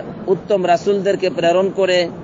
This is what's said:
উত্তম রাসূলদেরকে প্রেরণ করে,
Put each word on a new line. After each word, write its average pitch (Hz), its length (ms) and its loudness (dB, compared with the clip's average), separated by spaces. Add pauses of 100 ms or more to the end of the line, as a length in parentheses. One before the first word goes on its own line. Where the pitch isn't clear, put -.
(260)
উত্তম 190 400 0
রাসূলদেরকে 185 640 0
প্রেরণ 175 460 2
করে, 180 320 2 (160)